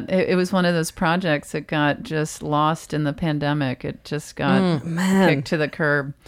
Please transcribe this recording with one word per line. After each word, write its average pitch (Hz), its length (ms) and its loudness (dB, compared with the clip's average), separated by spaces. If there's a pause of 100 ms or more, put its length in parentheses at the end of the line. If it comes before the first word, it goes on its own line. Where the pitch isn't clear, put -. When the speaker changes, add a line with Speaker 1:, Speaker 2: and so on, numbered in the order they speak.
Speaker 1:
it, 185 220 2
it 180 60 2
was 180 160 0
one 185 120 2
of 175 100 2
those 160 160 -2
projects 165 600 0
that 151 160 -6
got 147 340 0
just 156 400 -4
lost 151 500 0
in 151 120 0
the 143 80 0
pandemic. 147 720 -2
It - 200 -10
just - 320 -8
got 147 240 2
Speaker 2:
Mm. 170 240 2
Speaker 3:
Man. 185 440 2
Speaker 1:
kicked 143 200 0
to 175 80 0
the 151 120 0
curb. 147 440 0 (160)